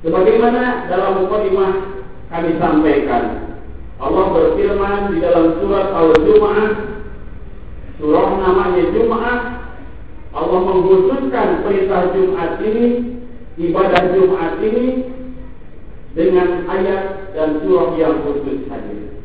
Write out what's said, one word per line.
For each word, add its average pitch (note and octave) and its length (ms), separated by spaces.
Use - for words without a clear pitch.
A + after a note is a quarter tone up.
Sebagaimana A#3 880
dalam F#3+ 320
mukadimah G3+ 800
kami E3 240
sampaikan, D3+ 680
Allah F3 320
berfirman G3 800
di E3 80
dalam E3+ 400
surat F#3+ 320
Al-Jumu'ah, G#3+ 760
surah D#3 280
namanya F3+ 480
Jumu'ah, A#3 500
Allah F3+ 320
mengkhususkan F#3+ 960
perintah F#3+ 560
Jumat F3+ 480
ini, A#3+ 560
ibadah F3+ 560
Jumat F#3 480
ini, B3+ 480
dengan F3+ 480
ayat F#3+ 720
dan D#3 240
surah E3+ 320
yang D3+ 320
khusus C#3 420
hadir. G#2 420